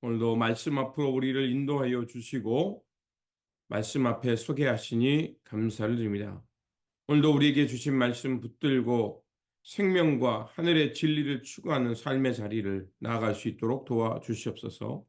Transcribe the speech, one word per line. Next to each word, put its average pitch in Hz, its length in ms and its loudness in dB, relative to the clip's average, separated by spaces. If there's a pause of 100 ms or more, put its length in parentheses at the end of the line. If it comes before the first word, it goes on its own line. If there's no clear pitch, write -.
오늘도 117 340 2
말씀 117 420 0
앞으로 135 320 -2
우리를 131 400 0
인도하여 131 560 0
주시고 123 800 -2 (840)
말씀 110 380 -2
앞에 117 300 0
서게 143 300 -2
하시니 123 800 0
감사를 110 520 -2
드립니다. 101 480 -4 (640)
오늘도 147 280 6
우리에게 143 320 4
주신 131 300 -2
말씀 123 440 0
붙들고 120 840 0 (400)
생명과 143 880 2
하늘의 160 400 2
진리를 147 500 0
추구하는 127 520 -2
삶의 131 400 0
자리를 101 520 -4 (120)
나아갈 113 360 -2
수 - 140 -6
있도록 120 380 -4
도와주시옵소서. 113 1200 -4